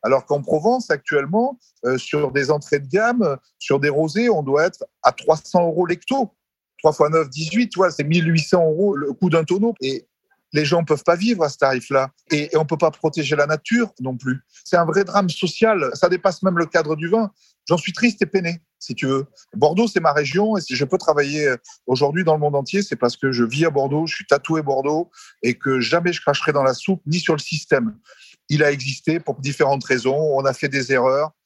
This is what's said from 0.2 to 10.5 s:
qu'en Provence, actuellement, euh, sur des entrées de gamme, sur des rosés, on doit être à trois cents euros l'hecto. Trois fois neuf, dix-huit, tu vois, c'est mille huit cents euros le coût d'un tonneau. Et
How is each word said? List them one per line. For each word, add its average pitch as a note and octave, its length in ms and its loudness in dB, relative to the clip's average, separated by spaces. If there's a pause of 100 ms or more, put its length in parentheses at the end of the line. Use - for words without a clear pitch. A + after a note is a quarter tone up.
qu'en C#3+ 160 -2
Provence, G#3+ 480 0
actuellement, D#3+ 680 -2 (260)
euh, B2+ 140 0
sur D3 320 -2
des C3+ 180 0
entrées D3+ 300 0
de C#3 80 -10
gamme, G3+ 500 0 (220)
sur C#3+ 200 0
des C#3+ 100 2
rosés, D#3+ 380 0
on F#3 140 2
doit C#3+ 240 2
être - 180 -4 (200)
à B2 80 6
trois - 260 2
cents F3 300 0
euros E3+ 180 0
l'hecto. G3 480 -2 (460)
Trois D3+ 140 4
fois D3+ 160 4
neuf, D#3 200 2
dix-huit, D#3+ 400 -2
tu - 80 -10
vois, F3+ 140 4
c'est - 120 -6
mille D#3+ 240 2
huit E3 140 2
cents F3 240 2
euros E3+ 300 0
le C#3 180 -4
coût F#3 160 0
d'un D#3+ 140 2
tonneau. G3+ 380 0
Et C3 260 -6 (440)